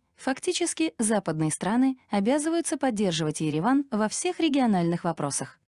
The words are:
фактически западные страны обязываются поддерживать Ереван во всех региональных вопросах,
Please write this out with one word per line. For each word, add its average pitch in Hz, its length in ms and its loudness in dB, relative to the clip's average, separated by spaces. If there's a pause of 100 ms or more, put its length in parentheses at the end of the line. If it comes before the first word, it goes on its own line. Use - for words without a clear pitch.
(160)
фактически 320 840 -2
западные 180 500 0
страны 254 480 0 (140)
обязываются 302 680 0
поддерживать 180 640 0
Ереван 185 480 2
во 214 180 0
всех 349 320 -4
региональных 220 640 2
вопросах, 151 540 -4 (200)